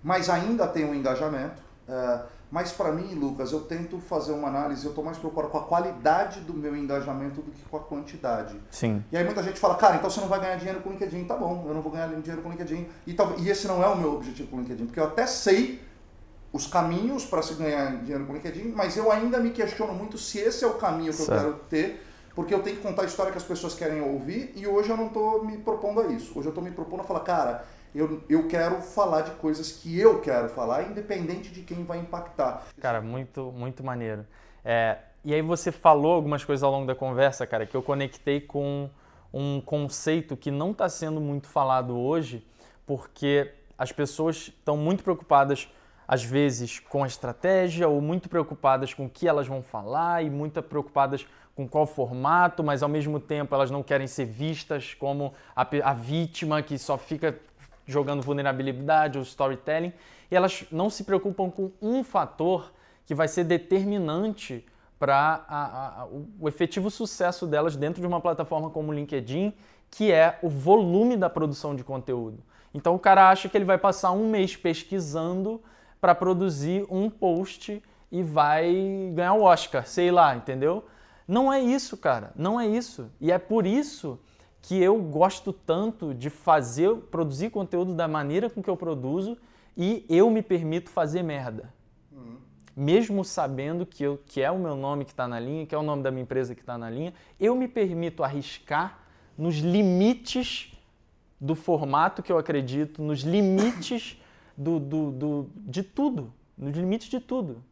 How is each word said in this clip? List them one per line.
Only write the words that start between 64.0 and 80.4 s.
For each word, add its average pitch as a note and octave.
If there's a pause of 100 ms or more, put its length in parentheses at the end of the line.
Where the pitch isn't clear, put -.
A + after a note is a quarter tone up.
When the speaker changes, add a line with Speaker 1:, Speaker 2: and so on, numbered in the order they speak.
Speaker 2:
pra D3
a, D#3+
a, C3+
a, B2
o, C#3 (120)
o D#3
efetivo F#3
sucesso F3+
delas D3+
dentro D#3
de F3
uma F3
plataforma D#3+
como D3+
o -
LinkedIn, D3 (380)
que G#3+
é E3
o E3+
volume F#3
da F#3+
produção D3
de B2+
conteúdo. B2 (340)
Então E3
o F#3
cara F#3+
acha F#3+
que -
ele G3
vai F#3
passar F#3+
um G#3+
mês G3
pesquisando F3 (400)
pra F3
produzir F3+
um F#3+
post F#3+ (300)
e F3+
vai E3+
ganhar F3
o G#3+
Oscar, D#3
sei F3+
lá, D#3+
entendeu? C3+ (420)